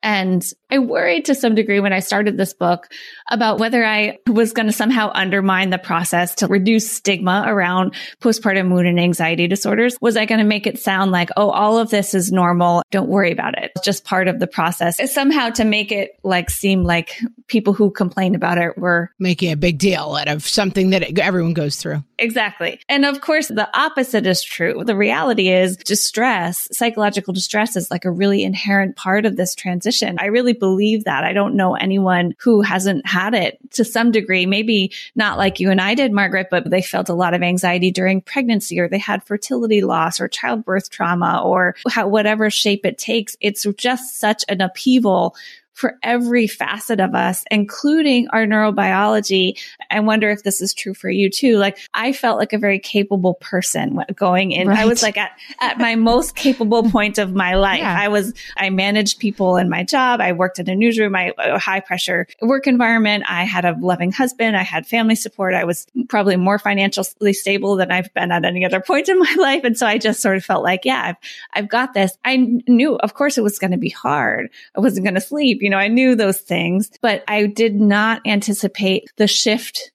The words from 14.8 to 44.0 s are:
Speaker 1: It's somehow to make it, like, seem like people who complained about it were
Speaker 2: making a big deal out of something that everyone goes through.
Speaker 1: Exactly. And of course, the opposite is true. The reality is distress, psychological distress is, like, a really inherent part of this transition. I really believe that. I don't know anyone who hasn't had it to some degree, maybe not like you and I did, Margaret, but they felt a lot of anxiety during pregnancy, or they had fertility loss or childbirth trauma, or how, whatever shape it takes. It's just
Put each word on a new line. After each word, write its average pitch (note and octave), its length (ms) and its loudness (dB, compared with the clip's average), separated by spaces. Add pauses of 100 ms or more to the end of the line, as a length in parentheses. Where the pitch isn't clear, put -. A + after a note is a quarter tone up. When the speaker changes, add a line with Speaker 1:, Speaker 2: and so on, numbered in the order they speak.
Speaker 1:
It's C4 140 -2
somehow C#4 380 2
to A#3 140 0
make G#3 260 0
it, G3+ 200 -4 (120)
like, F3+ 280 0
seem F#3+ 320 0
like E3+ 360 -2 (280)
people A3+ 260 2
who G3+ 160 4
complained F#3+ 460 0
about F3 240 0
it E3+ 180 -2
were F3 320 0 (100)
Speaker 2:
making F3+ 320 0
a D3+ 60 -2
big D#3+ 220 0
deal D3+ 400 0
out D3 80 -4
of D3 200 -4
something F#3+ 440 0
that F3 260 0
everyone E3+ 360 0
goes D3+ 240 -2
through. D3 260 -6 (160)
Speaker 1:
Exactly. G#3+ 600 -4 (100)
And C#4+ 160 2
of C#4 160 -2
course, D#4 260 0
the G#3+ 300 -4
opposite B3+ 500 0
is F#3 160 0
true. - 420 -4
The A3+ 100 0
reality G#3+ 540 2
is F#3 280 2
distress, G#3 960 -2
psychological G#3 640 -2
distress G#3 420 -2
is, E3+ 140 -4
like, F3 160 -6
a F3+ 60 -2
really G3 320 0
inherent F#3+ 520 0
part G3+ 300 0
of F#3+ 120 0
this F3+ 180 -2
transition. F3+ 640 -4
I C#3 60 -4
really A#3+ 280 2
believe G#3+ 520 0
that. C#3+ 180 -2
I E3+ 100 -2
don't G3+ 220 0
know F#3+ 200 2
anyone F#3 640 0
who A3 220 4
hasn't F#3+ 460 -2
had G3 260 -2
it F#3+ 240 -2 (140)
to A3+ 140 0
some A#3 260 0
degree, F#3 340 0
maybe G3+ 460 0 (240)
not G#3+ 220 -2
like F#3+ 220 0
you F#3+ 120 2
and F#3 80 4
I G3 160 0
did, C4 160 2
Margaret, F#3+ 400 0
but F3 180 0
they F#3 120 2
felt F#3 280 -4
a F3 40 0
lot F3 200 0
of F3 80 0
anxiety F3+ 500 0
during F#3 300 0
pregnancy, A3+ 580 -2
or F3 100 0
they F#3 80 -2
had G3+ 260 -4
fertility A3 580 -2
loss E3 380 -2
or F#3+ 80 -4
childbirth G#3+ 640 -4
trauma, F3 540 -2
or F3+ 320 2 (140)
how, A3 180 -2
whatever G#3+ 420 2
shape G3+ 360 0
it - 120 -2
takes. A3 420 -4
It's G#3 260 -2 (120)
just B3 420 -4